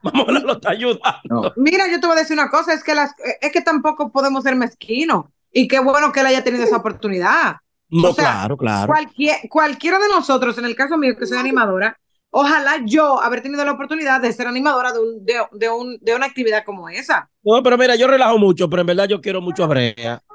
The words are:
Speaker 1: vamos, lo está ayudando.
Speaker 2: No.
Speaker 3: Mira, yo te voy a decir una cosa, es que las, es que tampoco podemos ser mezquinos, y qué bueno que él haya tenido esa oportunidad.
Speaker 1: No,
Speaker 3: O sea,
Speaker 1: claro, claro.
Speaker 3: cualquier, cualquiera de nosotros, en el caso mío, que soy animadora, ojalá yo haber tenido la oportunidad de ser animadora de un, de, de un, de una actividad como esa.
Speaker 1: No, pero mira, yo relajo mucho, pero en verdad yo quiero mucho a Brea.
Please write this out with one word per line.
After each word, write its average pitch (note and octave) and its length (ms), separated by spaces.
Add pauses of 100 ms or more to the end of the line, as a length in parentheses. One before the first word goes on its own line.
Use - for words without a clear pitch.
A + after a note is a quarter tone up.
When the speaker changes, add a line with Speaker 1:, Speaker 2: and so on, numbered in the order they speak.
Speaker 1:
vamos, C4 400
lo C4 100
está - 180
ayudando. A3 580
Speaker 2:
No. A#2 260
Speaker 3:
Mira, E4+ 340
yo F4 120
te F4 60
voy E4 100
a - 20
decir D#4+ 140
una D4 160
cosa, D#4+ 240
es D#4 100
que D#4 100
las, C#4+ 180 (300)
es D4 100
que F4 100
tampoco D4+ 500
podemos C4+ 320
ser C4 120
mezquinos, A#3+ 720 (260)
y A#3+ 160
qué C4 120
bueno C#4 320
que - 100
él C4+ 40
haya C4 180
tenido B3 200
esa A3+ 140
oportunidad. G3 800 (320)
Speaker 1:
No, E3+ 200
Speaker 3:
O E3+ 40
sea, F#3+ 120
Speaker 1:
claro, A2+ 320
claro. G#2+ 300
Speaker 3:
cualquier, D4+ 500 (120)
cualquiera D#4 480
de G#4 120
nosotros, B3+ 480
en A#3+ 80
el A#3 100
caso C#4 220
mío, C4 200
que A#3+ 80
soy B3 120
animadora, A3+ 600 (320)
ojalá C#4+ 560
yo C#4 360
haber A#3+ 200
tenido C#4+ 220
la C#4+ 80
oportunidad C#4 480
de A#3+ 140
ser A#3+ 120
animadora B3+ 460
de A#3 80
un, A3+ 260
de, A#3 100 (180)
de A3 160
un, A#3+ 320
de A3 120
una B3 120
actividad A3+ 400
como F#3 240
esa. A3+ 400 (140)
Speaker 1:
No, A3+ 200
pero B3 140
mira, B3 180
yo A#3 120
relajo B3+ 300
mucho, F#3 320
pero F3+ 120
en E3+ 60
verdad F3+ 200
yo G3+ 140
quiero F#3+ 180
mucho F3+ 240
a D#3+ 40
Brea. A#2+ 540 (140)